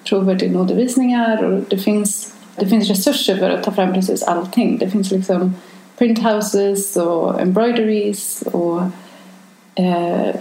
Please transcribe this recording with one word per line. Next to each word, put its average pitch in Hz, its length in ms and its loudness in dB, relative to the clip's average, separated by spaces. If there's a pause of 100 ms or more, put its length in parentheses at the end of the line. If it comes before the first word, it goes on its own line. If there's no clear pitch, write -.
prover 190 320 2
till 185 160 0
modevisningar, 226 920 2
och 190 260 0
det 196 80 0
finns, 208 560 -2 (220)
det 196 120 -2
finns 196 220 2
resurser 190 480 0
för 180 120 2
att 185 140 -2
ta 202 80 -2
fram 185 220 0
precis 190 300 0
allting. 180 540 0
Det 185 120 -2
finns 196 220 0
liksom 185 440 0 (420)
printhouses 208 1000 0
och 175 440 0
embroideries 208 1000 0 (100)
och, 170 300 -2 (960)
eh, 175 640 0